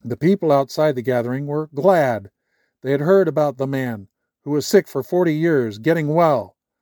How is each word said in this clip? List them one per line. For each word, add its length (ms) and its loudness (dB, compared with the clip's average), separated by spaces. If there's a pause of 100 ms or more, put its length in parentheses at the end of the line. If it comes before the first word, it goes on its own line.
the 140 -8
people 340 2
outside 460 2
the 60 -6
gathering 440 -2
were 260 -6
glad. 600 0 (500)
They 80 -6
had 100 0
heard 280 4
about 300 -2
the 100 -2
man 400 -6 (340)
who 80 -10
was 160 -2
sick 220 2
for 160 -6
forty 300 0
years, 440 0
getting 300 0
well. 480 0 (260)